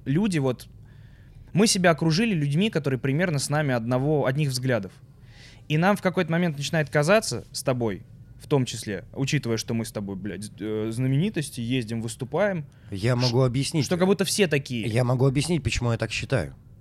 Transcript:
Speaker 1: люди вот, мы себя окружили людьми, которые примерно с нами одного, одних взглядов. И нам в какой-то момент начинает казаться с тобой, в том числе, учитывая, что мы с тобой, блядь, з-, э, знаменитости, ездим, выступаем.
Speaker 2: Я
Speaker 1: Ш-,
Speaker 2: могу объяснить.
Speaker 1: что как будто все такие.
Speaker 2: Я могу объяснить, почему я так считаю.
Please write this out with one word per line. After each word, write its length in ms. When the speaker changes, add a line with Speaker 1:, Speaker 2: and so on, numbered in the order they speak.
Speaker 1:
люди 340
вот, 300
мы 160
себя 240
окружили 420
людьми, 360
которые 320
примерно 360
с 120
нами 240
одного, 540
одних 200
взглядов. 460
И 100
нам 200
в 40
какой-то 300
момент 260
начинает 320
казаться 640
с 120
тобой, 400
в 80
том 160
числе, 400
учитывая, 440
что 160
мы 100
с 80
тобой, 240
блядь, 280
з-, 80
э, 320
знаменитости, 680
ездим, 420
выступаем. 600
Speaker 2:
Я 260
Speaker 1:
Ш-, 100
Speaker 2:
могу 140
объяснить. 420
Speaker 1:
что 140
как 100
будто 160
все 240
такие. 400
Speaker 2:
Я 160
могу 240
объяснить, 360
почему 280
я 60
так 140
считаю. 440